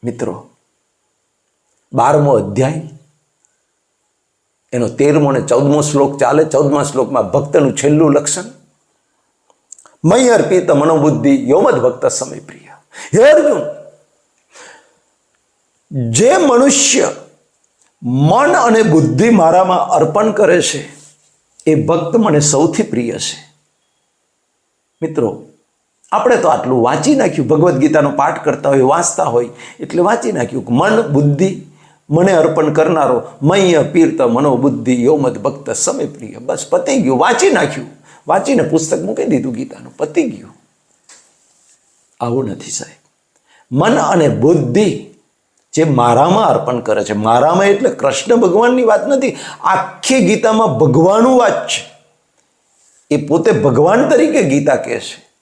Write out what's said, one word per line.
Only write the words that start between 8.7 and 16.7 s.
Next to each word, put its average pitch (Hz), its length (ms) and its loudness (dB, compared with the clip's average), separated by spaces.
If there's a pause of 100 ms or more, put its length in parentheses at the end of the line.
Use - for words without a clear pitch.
"મયી 240 260 2
અર્પિત 185 420 2
મનોબુદ્ધિ 143 800 2
યો 156 120 4
મદ 254 120 4
ભક્ત 123 320 -2
સમે - 340 -6
પ્રિય." - 300 -20 (440)
હે 247 180 6
અર્જુન, 294 300 2 (2500)
જે 233 260 2
મનુષ્ય 269 720 2 (920)